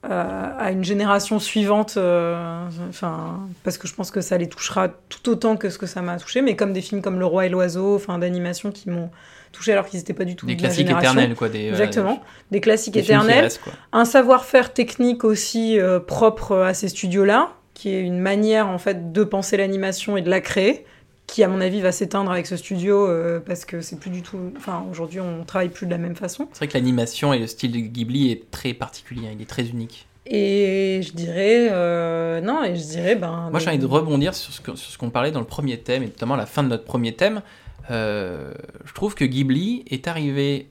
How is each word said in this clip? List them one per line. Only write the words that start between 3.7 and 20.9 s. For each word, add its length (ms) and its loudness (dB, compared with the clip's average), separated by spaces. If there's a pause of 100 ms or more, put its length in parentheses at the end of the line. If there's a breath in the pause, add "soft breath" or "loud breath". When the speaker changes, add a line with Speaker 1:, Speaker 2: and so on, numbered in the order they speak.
Speaker 1:
que 100 -12
je 80 -12
pense 160 -8
que 80 -2
ça 180 -2
les 120 -2
touchera 400 -2 (180)
tout 220 -4
autant 260 2
que 140 -4
ce 80 -8
que 80 -8
ça 160 -8
m'a 180 -4
touché, 220 -2
mais 160 2
comme 160 0
des 80 -2
films 200 -4
comme 160 -2
Le 80 0
Roi 200 2
et 40 0
l'Oiseau, 460 2
enfin, 240 -2
d'animation 520 -2
qui 180 -10
m'ont 200 -4 (440 loud breath)
touché 180 -2
alors 140 4
qu'ils 160 -8
étaient 120 -8
pas 120 -4
du 100 -6
tout 100 -12
Speaker 2:
Des 100 -2
Speaker 1:
de 60 -4
ma 60 2
Speaker 2:
classiques 200 2
Speaker 1:
génération. 260 4
Speaker 2:
éternels, 240 4
quoi, 100 0
des, 220 -2
voilà, 160 2
Speaker 1:
Exactement. 360 0 (300 loud breath)
Des 80 2
classiques 360 2
Speaker 2:
des 80 4
films 160 6
qui 80 6
Speaker 1:
éternels. 180 8
Speaker 2:
restent, 180 -4
quoi. 80 -12 (220 loud breath)
Speaker 1:
Un 100 6
savoir-faire 680 6
technique 500 0
aussi, 560 2
euh, 220 4
propre 560 2
à 160 4
ces 160 -2
studios-là, 640 2 (200)
qui 160 -10
est 120 -2
une 180 -2
manière, 480 2
en 120 -4
fait, 340 -4
de 100 4
penser 320 0
l'animation 640 -2
et 40 0
de 80 0
la 120 4
créer, 440 0 (400 soft breath)